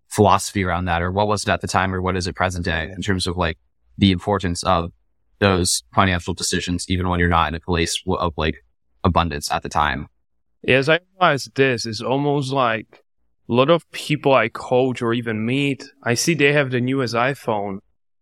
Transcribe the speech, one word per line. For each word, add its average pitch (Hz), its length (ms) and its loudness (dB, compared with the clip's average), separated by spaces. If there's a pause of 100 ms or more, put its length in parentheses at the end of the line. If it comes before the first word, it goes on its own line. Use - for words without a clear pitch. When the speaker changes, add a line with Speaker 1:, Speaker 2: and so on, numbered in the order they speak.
Speaker 1:
philosophy 98 560 4
around 90 220 -2
that? 85 140 0
Or 90 120 -2
what 104 160 0
was 104 160 -2
it - 40 -4
at 90 120 0
the 92 80 -8
time? 95 260 0
Or 90 80 -4
what 92 140 0
is 90 100 -2
it 82 80 -6
present 90 300 -2
day 80 300 -4
in 90 80 -12
terms 92 260 -2
of, 87 80 -6
like, 85 200 -2 (420)
the 101 120 6
importance 92 540 -2
of 87 260 0 (480)
those 92 460 2 (100)
financial 92 400 2
decisions, 90 540 -4
even 92 200 -2
when 87 120 0
you're 85 80 2
not 82 200 4
in 78 60 -6
a 80 60 -8
place 85 420 -2
w-, 92 160 -4
of, 85 180 -2
like, 78 200 -2 (480)
abundance 82 480 0
at 85 100 -4
the - 60 -8
time? 73 400 -2 (540)
Speaker 2:
Yes, 131 260 2
I 160 100 4 (220)
realized 151 340 0
this 131 320 0
is 113 160 -8
almost 139 500 -2
like 117 520 -2 (440)
a 110 40 -2
lot 131 180 4
of 170 220 2
people 139 420 0
I 113 140 4
coach 127 540 0
or 117 120 0
even 113 320 -4
meet, 139 380 -2 (180)
I 120 120 0
see 170 200 0
they 143 180 4
have 143 180 0
the 123 100 0
newest 127 340 -2
iPhone, 104 640 -2 (440)